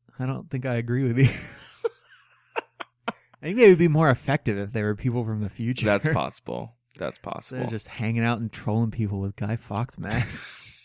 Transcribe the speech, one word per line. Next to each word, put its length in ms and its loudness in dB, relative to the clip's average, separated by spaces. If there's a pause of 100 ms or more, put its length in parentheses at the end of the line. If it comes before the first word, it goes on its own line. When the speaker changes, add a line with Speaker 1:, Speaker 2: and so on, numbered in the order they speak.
(200)
Speaker 1:
I 60 -4
don't 220 -6
think 180 -6
I 100 -2
agree 260 0
with 160 0
you. 140 8
<laughs> 60 -10 (2000)
I 60 -10
think 120 -4
they 100 12
would 100 10
be 80 6
more 240 4
effective 480 0
if 140 -4
they 100 -2
were 140 0
people 280 -2
from 180 -4
the 60 -2
future. 380 -4
Speaker 2:
That's 220 2
possible. 640 -4 (220)
That's 220 -8
Speaker 1:
<laughs> 40 -20
Instead 80 -10
of 40 -8
Speaker 2:
possible. 360 -8
Speaker 1:
just 160 -8
hanging 380 -2
out 160 0
and 100 -6
trolling 400 -2
people 300 -2
with 160 -6
Guy 180 -4
Fawkes 420 -6
masks. 720 -6
<laughs> 60 -20 (100)